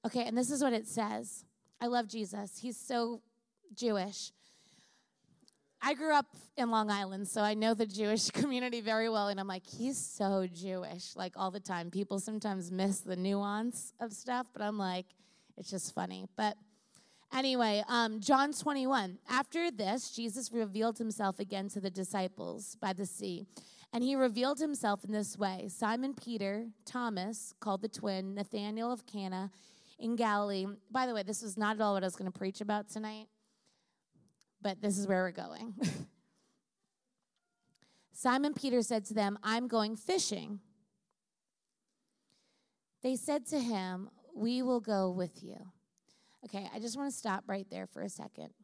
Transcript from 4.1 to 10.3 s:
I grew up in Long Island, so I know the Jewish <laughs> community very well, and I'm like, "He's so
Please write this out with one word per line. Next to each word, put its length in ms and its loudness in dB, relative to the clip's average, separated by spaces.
I 140 2
grew 180 2
up 140 6
in 140 2
Long 220 4
Island, 360 -2
so 140 0
I 140 4
know 180 4
the 140 2
Jewish 420 2
<laughs> 20 -2
community 480 0
very 300 2
well, 200 2
and 100 -2
I'm 80 -2
like, 180 -6
"He's 320 -4
so 560 2